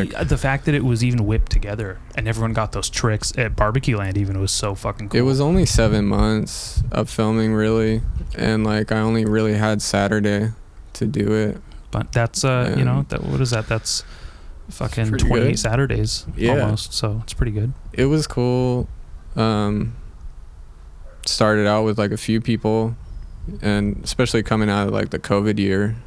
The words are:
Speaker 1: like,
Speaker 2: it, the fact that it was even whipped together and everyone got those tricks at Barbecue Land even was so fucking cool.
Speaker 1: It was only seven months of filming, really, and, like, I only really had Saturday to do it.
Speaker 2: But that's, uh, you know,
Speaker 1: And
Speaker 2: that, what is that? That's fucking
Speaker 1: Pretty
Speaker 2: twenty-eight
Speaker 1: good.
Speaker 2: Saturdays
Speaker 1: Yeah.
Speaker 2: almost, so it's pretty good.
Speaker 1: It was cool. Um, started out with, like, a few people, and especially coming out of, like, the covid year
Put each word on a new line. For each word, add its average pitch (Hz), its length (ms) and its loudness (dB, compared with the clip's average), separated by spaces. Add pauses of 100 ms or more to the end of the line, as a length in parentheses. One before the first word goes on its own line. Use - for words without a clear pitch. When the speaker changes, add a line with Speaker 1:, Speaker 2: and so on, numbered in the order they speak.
(140)
Speaker 1:
like, - 80 -6
Speaker 2:
it, - 80 0
the 143 80 2
fact 135 280 -2
that 147 80 2
it 123 100 2
was 120 200 2
even 123 220 2
whipped 110 260 2
together 101 480 -2 (160)
and 113 120 -2
everyone 113 260 0
got 107 180 0
those 98 180 -4
tricks - 480 0
at 113 180 0
Barbecue 110 420 2
Land 98 200 -2
even 98 220 0
was 95 120 0
so 104 220 -2
fucking 104 360 -6
cool. 113 100 2
Speaker 1:
It - 40 6
was 131 160 2
only 160 280 4
seven 107 400 4
months 107 760 0 (100)
of 113 180 0
filming, 110 440 2
really, 110 480 2 (340)
and, 110 280 2
like, 107 280 0
I 110 80 -2
only 110 260 2
really 107 280 2
had 107 280 2
Saturday 104 680 0 (440)
to - 120 -4
do 104 280 0
it. 110 280 0 (300)
Speaker 2:
But 107 200 -2
that's, - 320 0
uh, 127 340 2
you 131 80 4
know, 127 140 2
Speaker 1:
And 139 100 -2
Speaker 2:
that, - 140 -4
what 135 180 -2
is 123 100 2
that? 110 160 -2
That's - 360 -2 (680)
fucking - 400 -2
Speaker 1:
Pretty 113 180 2
Speaker 2:
twenty-eight 117 240 4
Speaker 1:
good. 117 80 0
Speaker 2:
Saturdays 110 680 0 (100)
Speaker 1:
Yeah. 127 280 4
Speaker 2:
almost, 107 300 -2
so 107 300 -2
it's - 100 -10
pretty 123 180 0
good. 107 220 0 (200)
Speaker 1:
It 123 120 2
was 151 200 4
cool. 123 640 0 (480)
Um, 110 580 2 (1300)
started 107 420 2
out 107 160 4
with, 107 160 0
like, 104 120 0
a 107 60 -2
few 110 240 0
people, 113 540 0 (680)
and 104 420 0
especially 120 380 0
coming 107 280 2
out 101 180 2
of, 104 60 0
like, 104 180 -2
the - 80 -4
covid 104 400 2
year 101 360 2 (120)